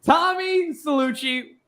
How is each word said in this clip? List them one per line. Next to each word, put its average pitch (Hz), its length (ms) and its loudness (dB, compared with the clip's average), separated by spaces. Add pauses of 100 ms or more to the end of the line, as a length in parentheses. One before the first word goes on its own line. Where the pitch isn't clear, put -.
Tommy 370 680 2
Salucci 262 960 -4